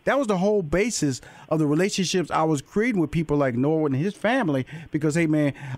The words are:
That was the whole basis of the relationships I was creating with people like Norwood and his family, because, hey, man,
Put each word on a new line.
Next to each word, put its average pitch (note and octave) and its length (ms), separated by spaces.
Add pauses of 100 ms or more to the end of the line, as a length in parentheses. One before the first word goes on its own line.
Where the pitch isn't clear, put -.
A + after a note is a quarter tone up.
That A#3+ 140
was C#4 80
the G#3 120
whole G#3 240
basis D#3 580 (280)
of D#3 100
the D3+ 80
relationships F3 640
I D3+ 120
was D#3 180
creating G#3+ 400
with D3+ 100
people D#3 280
like C3+ 160
Norwood D3+ 380
and C3 100
his G3 120
family, G3 520 (240)
because, D3+ 240
hey, E3 120
man, D3+ 280 (240)